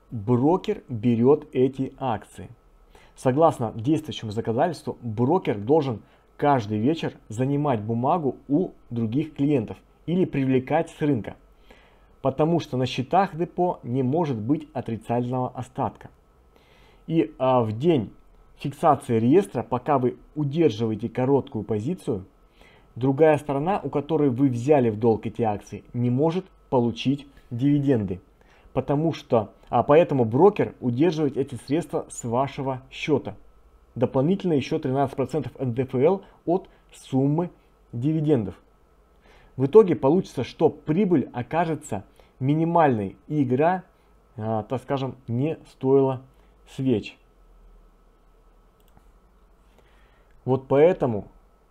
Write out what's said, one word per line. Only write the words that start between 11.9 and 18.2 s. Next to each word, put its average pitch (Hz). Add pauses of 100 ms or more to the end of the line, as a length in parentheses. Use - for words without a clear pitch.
потому 151
что -
на 127
счетах 170
депо 175
не 127
может 139
быть 135
отрицательного 123
остатка. - (1000)
И, 165
а, 131
в 107
день 139 (460)